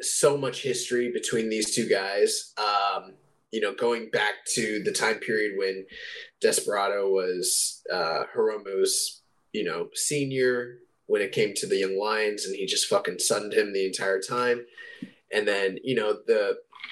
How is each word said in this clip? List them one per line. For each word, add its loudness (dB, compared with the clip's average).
so 2
much -4
history 0
between -2
these 0
two 0
guys. 2
Um, 0
you -2
know, 0
going 0
back 2
to 0
the 0
time 2
period 0
when -2
Desperado 2
was, 0
uh, 0
Hiromu's, 0
you -2
know, -4
senior 0
when 2
it -2
came 0
to -4
the 2
Young 0
Lions, 0
and -4
he -4
just 0
fucking 0
sunned 0
him 4
the 2
entire 0
time. 0
And 2
then, 2
you 0
know, 2
the 2